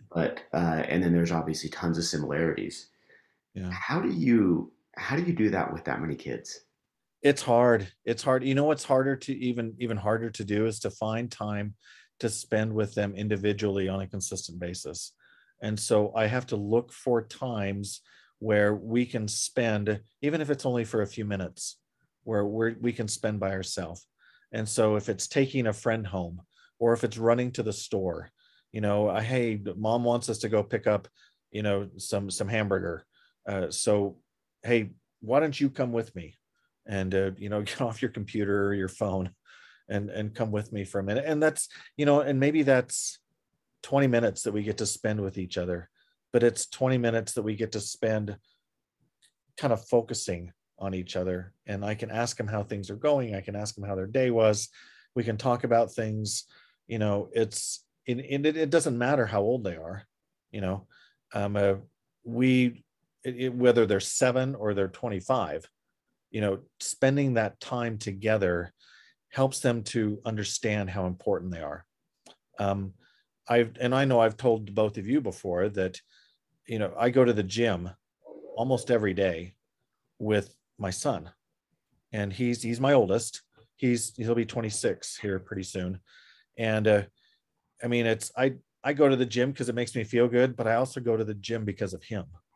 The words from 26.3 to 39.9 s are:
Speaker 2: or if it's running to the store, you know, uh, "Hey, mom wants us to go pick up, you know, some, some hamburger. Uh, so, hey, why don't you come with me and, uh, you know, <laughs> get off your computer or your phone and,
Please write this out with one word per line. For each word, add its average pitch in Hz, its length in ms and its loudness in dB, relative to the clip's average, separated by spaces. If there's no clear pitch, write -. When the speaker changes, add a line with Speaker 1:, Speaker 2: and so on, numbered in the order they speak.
Speaker 2:
or 117 160 4
if 117 100 0
it's 110 140 -4
running 120 360 2
to 123 100 -4
the 104 100 -2
store, 90 560 -4
you 110 100 -6
know, 104 260 2
uh, 101 140 0
"Hey, 117 380 -2
mom 110 280 0
wants 120 260 0
us 110 100 -4
to 110 100 -4
go 107 120 4
pick 110 240 -4
up, 104 220 2
you 107 120 -6
know, 101 340 0
some, 98 320 -4
some 98 180 -4
hamburger. 95 580 -2
Uh, 92 240 -4
so, 101 460 2
hey, 117 300 0
why 117 180 2
don't 151 200 0
you 139 120 2
come 127 220 -2
with 113 220 -4
me 82 200 -14
and, 98 300 -2
uh, 95 220 2
you 101 120 -10
know, 104 120 -2
<laughs> - 20 -6
get - 180 -6
off 113 220 -2
your 117 80 -2
computer 101 560 0
or 101 80 2
your 95 140 -2
phone 92 420 -2
and, 101 220 -4